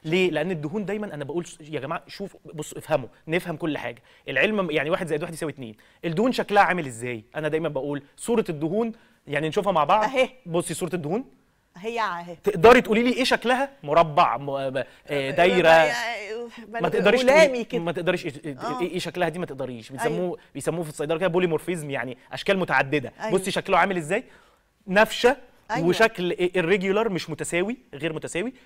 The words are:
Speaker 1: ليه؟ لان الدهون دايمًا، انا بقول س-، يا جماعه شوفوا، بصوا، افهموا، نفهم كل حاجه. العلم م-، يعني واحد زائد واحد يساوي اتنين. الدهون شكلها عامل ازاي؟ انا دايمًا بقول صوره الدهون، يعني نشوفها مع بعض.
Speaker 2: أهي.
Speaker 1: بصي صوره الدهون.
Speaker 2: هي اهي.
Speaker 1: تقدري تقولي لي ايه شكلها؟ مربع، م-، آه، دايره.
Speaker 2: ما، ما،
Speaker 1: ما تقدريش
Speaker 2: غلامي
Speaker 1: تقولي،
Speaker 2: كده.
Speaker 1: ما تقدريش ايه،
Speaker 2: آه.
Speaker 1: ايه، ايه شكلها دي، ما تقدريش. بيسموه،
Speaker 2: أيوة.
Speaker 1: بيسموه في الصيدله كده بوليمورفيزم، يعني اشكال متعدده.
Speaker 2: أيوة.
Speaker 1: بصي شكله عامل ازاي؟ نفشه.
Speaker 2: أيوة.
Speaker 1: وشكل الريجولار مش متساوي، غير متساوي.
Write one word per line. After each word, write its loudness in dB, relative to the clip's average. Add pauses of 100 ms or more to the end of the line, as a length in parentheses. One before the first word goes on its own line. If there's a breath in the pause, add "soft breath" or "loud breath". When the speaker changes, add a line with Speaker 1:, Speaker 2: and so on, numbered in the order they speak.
Speaker 1:
ليه؟ 2
لان 0
الدهون -6
دايمًا، -6
انا -8
بقول -6
س-، -20
يا -8
جماعه -8
شوفوا، -12 (140)
بصوا، -10
افهموا، -2 (200 soft breath)
نفهم -2
كل -2
حاجه. -8 (260 soft breath)
العلم 2
م-، -4
يعني 0
واحد -2
زائد -2
واحد -8
يساوي -6
اتنين. -14 (300 soft breath)
الدهون 2
شكلها 4
عامل 0
ازاي؟ -8 (120)
انا -2
دايمًا -2
بقول -6 (140 soft breath)
صوره -2
الدهون، -2 (360 soft breath)
يعني -2
نشوفها 0
مع 2
بعض. 4
Speaker 2:
أهي. 0 (160)
Speaker 1:
بصي -2
صوره -6
الدهون. -4 (520)
Speaker 2:
هي -8
اهي. -6
Speaker 1:
تقدري 8
تقولي 2
لي 2
ايه 0
شكلها؟ 0 (140)
مربع، 4
م-، -8
آه، -4
دايره. 4
Speaker 2:
ما، 8 (760)
ما، -10
Speaker 1:
ما -2
تقدريش 4
Speaker 2:
غلامي 6
Speaker 1:
تقولي، -2
Speaker 2:
كده. -6
Speaker 1:
ما -4
تقدريش -2
ايه، -10
Speaker 2:
آه. -6
Speaker 1:
ايه، -2
ايه -6
شكلها -2
دي، -6
ما -6
تقدريش. -10
بيسموه، -4
Speaker 2:
أيوة. -6 (160 soft breath)
Speaker 1:
بيسموه -4
في -12
الصيدله -4
كده 2
بوليمورفيزم، -2
يعني -6 (140 soft breath)
اشكال 0
متعدده. 0
Speaker 2:
أيوة. -6
Speaker 1:
بصي -6
شكله 0
عامل 4
ازاي؟ -2 (640 soft breath)
نفشه. 4 (340)
Speaker 2:
أيوة. 0
Speaker 1:
وشكل 2
الريجولار 2
مش -6
متساوي، -4 (160)
غير -4
متساوي. -6 (120 soft breath)